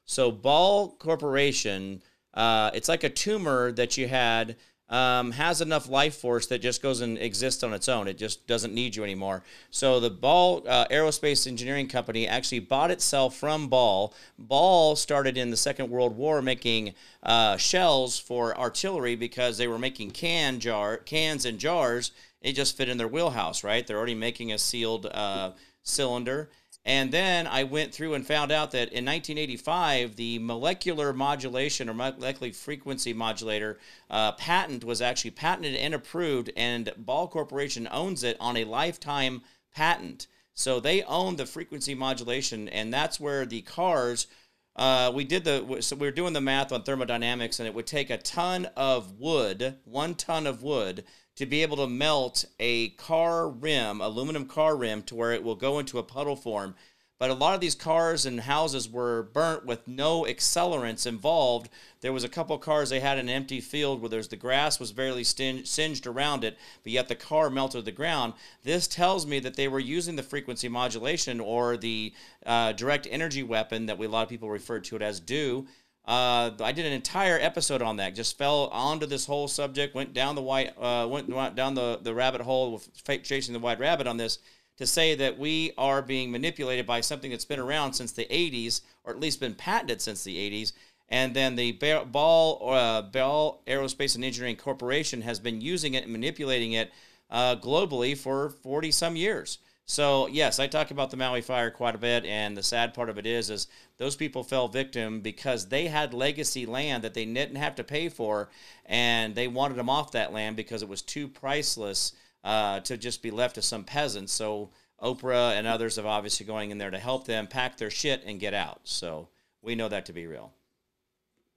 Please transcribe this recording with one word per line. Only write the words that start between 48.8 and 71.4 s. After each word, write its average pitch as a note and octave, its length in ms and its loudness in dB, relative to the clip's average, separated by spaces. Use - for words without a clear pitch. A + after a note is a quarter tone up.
wood, B2+ 640 0
one D3 320 -4
ton D#3+ 320 -2
of B2 160 -4
wood, G#2 400 -2
to C#3 100 -4
be D3 160 2
able D3+ 160 0
to C#3 100 2
melt C3+ 560 2
a A#2 300 0
car E3 580 0
rim, B2+ 540 0
aluminum C3 440 -2
car D#3 300 2
rim, A2 260 -2
to - 140 -12
where A#2 160 0
it A#2 100 0
will A2 140 -2
go C#3 240 0
into C3 180 -6
a A2+ 60 -2
puddle C#3 320 -4
form. G#2 400 -4
But C3 120 0
a C3 40 2
lot D3+ 220 4
of F#3 60 -2
these E3 140 0
cars E3 500 2
and A#2+ 160 -2
houses C3+ 480 0
were A#2+ 340 0
burnt D3+ 420 0
with A#2+ 220 -4
no D3+ 360 2
accelerants B2+ 840 0
involved. B2 640 4
There B2+ 100 -2
was B2 140 -2
a A#2+ 40 -6
couple D#3 280 -2
cars D3 320 2
they C3 100 0
had C#3 180 2
in B2 120 -2
an B2+ 60 0
empty C3+ 260 -4
field C#3 400 -2
where A2+ 80 -4
there's, A2 180 -2
the A2+ 80 -10
grass C3+ 460 2
was A#2 100 -8
barely B2+ 320 -2
stin-, C3 400 -2
singed D#3 420 -2
around C3+ 380 -2
it, A2 140 -4
but A2+ 80 -8
yet B2+ 160 2
the B2 80 -2
car D3+ 340 2
melted C3 300 -2
to G#2 60 -10
the A2 80 -6
ground. C3+ 400 0
This E3+ 220 2
tells F3 400 2
me C#3+ 140 -2
that C3 160 -6
they C#3 140 2
were C3+ 100 0
using D#3+ 380 -2
the C3 60 -6
frequency C3+ 440 -6
modulation B2 720 -2
or A#2+ 380 0